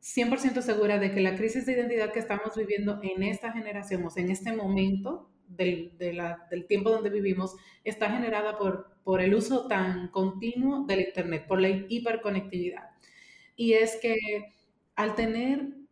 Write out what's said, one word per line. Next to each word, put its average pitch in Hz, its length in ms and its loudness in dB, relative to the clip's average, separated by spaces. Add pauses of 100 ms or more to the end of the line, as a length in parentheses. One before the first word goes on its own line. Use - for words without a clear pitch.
cien 233 240 0
por 269 100 0
ciento 247 220 0
segura 208 380 2
de 196 140 2
que 196 100 0
la 190 120 2
crisis 226 300 0
de 262 80 0
identidad 233 400 2
que 233 60 -2
estamos 214 360 -4
viviendo 208 480 -2
en 190 200 -2
esta 208 300 -2
generación, 202 520 -4
o 165 60 -4
sea, 185 120 -4
en 180 80 0
este 196 220 -2
momento 196 800 0 (180)
del, 175 480 -2
de 175 160 -6
la, 170 380 -6
del 180 160 -6
tiempo 202 240 4
donde 214 180 2
vivimos, 190 480 0 (280)
está 208 260 -2
generada 214 480 -2
por, 190 440 -2
por 185 200 2
el 190 120 6
uso 247 320 2
tan 185 420 0
continuo 240 760 0
del 190 140 2
internet, 170 480 -2
por 190 100 2
la 190 120 6
hiperconectividad. 196 1200 -4 (680)
Y 233 160 4
es 220 240 6
que 226 220 0 (760)
al 214 200 0
tener 247 560 0 (220)